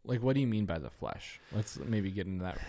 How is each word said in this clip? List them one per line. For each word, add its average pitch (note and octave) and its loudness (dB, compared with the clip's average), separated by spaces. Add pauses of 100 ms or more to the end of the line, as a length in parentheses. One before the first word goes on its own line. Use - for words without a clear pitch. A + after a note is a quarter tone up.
like, A#2+ 0
what B2+ 6
do C#3 4
you C3 4
mean G#2+ 4
by E2+ 0
the B1+ -6
flesh? - -8 (140)
Let's - -2
maybe G#2 0
get F#2+ -4
into F#2 -4
that F2+ -4 (120)